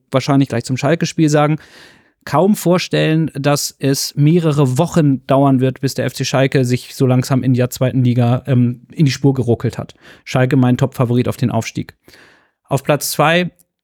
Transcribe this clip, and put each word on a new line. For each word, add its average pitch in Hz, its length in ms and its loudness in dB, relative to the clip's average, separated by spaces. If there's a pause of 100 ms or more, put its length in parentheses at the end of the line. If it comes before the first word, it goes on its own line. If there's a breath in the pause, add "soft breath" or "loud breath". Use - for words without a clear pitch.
wahrscheinlich 139 380 0
gleich 117 160 -4
zum 127 140 -6
Schalke-Spiel 160 500 0
sagen, 151 300 0 (640 loud breath)
kaum 190 320 2
vorstellen, 160 800 0
dass 143 440 -4
es - 380 -4
mehrere 147 640 2
Wochen 151 500 0
dauern 135 320 2
wird, 127 220 -2
bis 135 140 -4
der 120 100 -4
F 131 80 -6
C - 100 -6
Schalke 135 400 0
sich 123 320 -4
so 139 100 0
langsam 127 380 0
in 127 100 2
der 123 160 0
zweiten 131 360 -2
Liga, 120 420 2
ähm, 123 460 0
in 160 120 0
die 131 60 2
Spur 135 220 0
geruckelt 117 440 -2
hat. - 180 -12 (280 loud breath)
Schalke 127 320 0
mein 123 220 4
Topfavorit 123 500 0
auf 113 80 -4
den 120 160 -2
Aufstieg. - 460 -6 (640 soft breath)
Auf 135 200 -4
Platz - 280 -2
zwei 165 400 0 (320)